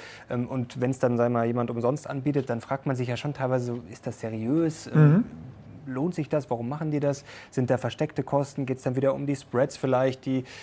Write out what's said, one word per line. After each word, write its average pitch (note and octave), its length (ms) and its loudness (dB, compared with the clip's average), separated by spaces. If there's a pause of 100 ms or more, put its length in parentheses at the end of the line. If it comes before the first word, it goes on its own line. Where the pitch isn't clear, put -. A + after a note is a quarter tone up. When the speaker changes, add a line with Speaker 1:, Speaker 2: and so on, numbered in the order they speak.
(300)
Speaker 1:
Ähm, B2 160 0
und B2+ 340 -4
wenn's B2+ 200 0
dann, B2 180 4
sagen A#2+ 160 4
wir A#2 60 2
mal, A2+ 60 2
jemand A#2+ 240 0
umsonst A#2+ 380 0
anbietet, C#3 400 0
dann A#2 140 -2
fragt - 240 -4
man C3+ 100 0
sich B2 120 -2
ja A#2+ 100 -2
schon C#3+ 160 -4
teilweise B2+ 320 0
so, A#2+ 140 -4 (120)
"Ist - 140 -14
das A#2 140 -6
seriös? B2 680 0
Ähm, D3+ 260 8
Speaker 2:
Mhm. G3+ 120 6 (640)
Speaker 1:
lohnt C#3 280 -2
sich D3+ 140 -4
das? D3 220 0
Warum A#2 180 -2
machen D#3 220 -4
die D3 100 0
das? C#3 240 0 (260)
Sind B2+ 200 2
da B2+ 80 4
versteckte - 440 -2
Kosten? C#3 440 -2
Geht's C3 160 -4
dann B2+ 120 -2
wieder C3+ 200 2
um C#3 120 -4
die C#3+ 80 0
Spreads C3 440 0
vielleicht, C3 480 2
die C3 180 0 (180)